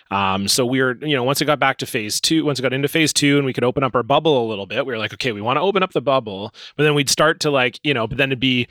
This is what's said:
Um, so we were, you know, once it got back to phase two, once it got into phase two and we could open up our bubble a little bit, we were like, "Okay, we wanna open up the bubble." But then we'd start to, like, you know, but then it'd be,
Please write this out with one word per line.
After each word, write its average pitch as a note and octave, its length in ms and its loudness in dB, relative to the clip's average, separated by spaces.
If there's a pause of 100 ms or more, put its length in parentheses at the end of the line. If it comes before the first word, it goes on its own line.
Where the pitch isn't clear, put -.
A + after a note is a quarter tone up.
Um, G2 380 0
so B2+ 180 2
we C3 160 0
were, B2+ 200 0
you D3 160 0
know, B2 80 -2
once C#3 160 0
it D3 40 -2
got C#3+ 140 0
back C3+ 200 2
to C3 60 -6
phase G#2+ 360 -6
two, D#3+ 240 2
once C#3 140 -2
it - 20 -6
got B2+ 100 0
into C#3 160 0
phase D#3 240 2
two C#3+ 240 4
and C#3+ 100 2
we C3 60 -2
could A#2+ 140 -2
open C3 180 0
up B2+ 100 -4
our B2 100 2
bubble C#3 380 2
a A2+ 60 -2
little G2+ 180 -6
bit, A2 200 -4
we C3 80 -6
were A2 40 -4
like, G#2+ 180 -6
"Okay, A#2+ 180 -2
we G2+ 80 -8
wanna B2+ 200 0
open F#3+ 220 0
up F#3 80 -4
the D#3+ 100 -2
bubble." A#2 520 -2 (240)
But C#3+ 80 2
then D3+ 100 4
we'd C#3+ 140 0
start E3 320 2
to, D3+ 100 0
like, B2 320 0
you D3 100 2
know, A#2 140 0
but A#2+ 100 -8
then C3+ 120 2
it'd B2+ 100 -2
be, B2+ 320 0